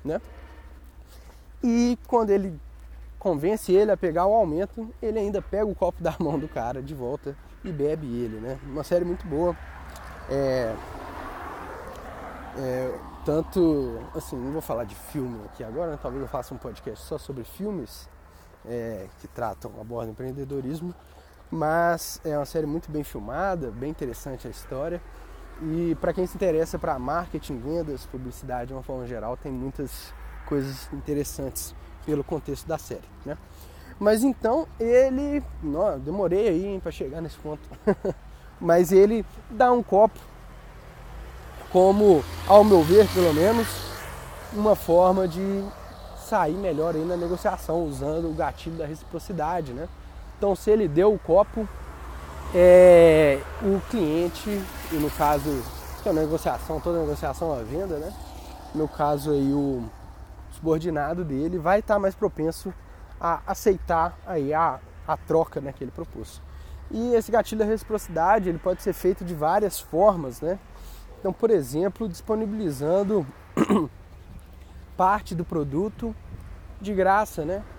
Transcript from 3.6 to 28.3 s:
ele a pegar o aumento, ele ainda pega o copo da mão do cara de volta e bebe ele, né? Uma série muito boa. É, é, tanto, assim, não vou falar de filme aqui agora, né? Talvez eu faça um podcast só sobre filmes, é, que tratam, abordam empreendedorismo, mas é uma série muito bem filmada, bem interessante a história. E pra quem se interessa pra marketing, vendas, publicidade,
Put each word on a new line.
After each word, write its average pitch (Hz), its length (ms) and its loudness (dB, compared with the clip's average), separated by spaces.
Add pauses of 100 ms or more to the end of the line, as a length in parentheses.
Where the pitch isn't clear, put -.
ele 208 200 6
a 185 60 2
pegar 170 280 0
o 202 80 4
aumento, 202 560 0 (120)
ele 220 180 -2
ainda 202 220 -2
pega 208 240 -2
o 196 100 -2
copo 175 280 -2
da 160 160 -2
mão 156 180 0
do 147 120 -6
cara 127 320 -6
de 139 120 -10
volta 139 420 -8 (280)
e 190 80 -8
bebe 151 360 -2
ele, 117 340 -6
né? 127 240 -8
Uma 143 180 -8
série 175 220 2
muito 175 200 -6
boa. 165 300 0 (760)
É, 131 460 0 (1800)
é, 127 420 -4 (260)
tanto, 151 760 2 (160)
assim, 156 200 -10
não 131 160 -6
vou 156 100 -6
falar 117 240 -6
de 101 100 -14
filme 127 500 -8
aqui - 180 -14
agora, 147 280 -6
né? 147 100 -10
Talvez 131 200 -8
eu 131 60 -8
faça 127 260 -8
um 127 40 -12
podcast 113 480 -12
só 156 120 -8
sobre 135 260 -10
filmes, 185 680 -10 (560)
é, 113 420 -8 (120)
que - 80 -20
tratam, 110 520 -8
abordam 113 320 -8
empreendedorismo, 139 840 -8 (580)
mas 165 720 0
é 151 140 -4
uma 143 80 -2
série 156 200 -4
muito 156 260 -6
bem 151 120 -4
filmada, 139 680 -6
bem 120 180 -8
interessante 131 580 -10
a - 20 -10
história. 151 520 -8 (600)
E 160 380 -2
pra 175 140 0
quem 185 120 0
se 180 100 -10
interessa 160 440 0
pra 160 180 -2
marketing, 147 640 -6
vendas, 147 460 -6
publicidade, 127 640 -10